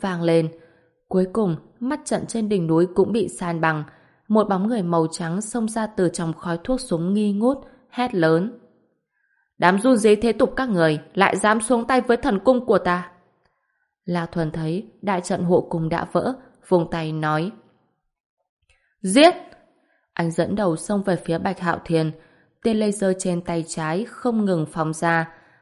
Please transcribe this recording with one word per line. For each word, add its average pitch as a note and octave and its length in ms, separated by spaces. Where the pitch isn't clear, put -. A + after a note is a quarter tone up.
vang F3+ 200
lên. E3 300
Cuối F#3 260
cùng, G3 220
mắt C4+ 260
trận - 220
trên A3 220
đỉnh F#3 180
núi E3 280
cũng G3 160
bị G3+ 160
san E3+ 340
bằng. D#3 220
Một G#3+ 220
bóng F#3+ 180
người A#3 140
màu E3+ 300
trắng F3 300
xông A3 280
ra A3 180
từ F#3+ 220
trong E3 240
khói E3+ 300
thuốc B3+ 180
súng F3 320
nghi G#3 200
ngút, A3+ 240
hét B3 260
lớn: E3 440
"Đám F3+ 220
run B3 180
rế G#3 180
thế A3 160
tục A3 240
các B3+ 140
người D#3+ 300
lại F#3+ 240
dám G#3+ 240
xuống A#3 260
tay C4 140
với A#3+ 160
thần A#3 220
cung B3 260
của G3+ 120
ta!" F3+ 320
La F3 200
Thuần E3 260
thấy E3 400
đại F#3+ 200
trận F3+ 220
hộ F3 260
cung D#3+ 200
đã E3 220
vỡ, G#3+ 220
vung E3 220
tay D#3+ 220
nói: D#3 400
"Giết!" C4+ 340
Anh E3+ 180
dẫn E3+ 240
đầu F#3+ 200
xông G3 280
về F#3 120
phía E3 220
Bạch F#3+ 220
Hạo E3+ 260
Thiên. D#3+ 260
Tên A3+ 140
laser G3+ 420
trên F3 220
tay E3+ 260
trái E3 420
không A3+ 360
ngừng E3+ 200
phóng D#3 280
ra. E3 400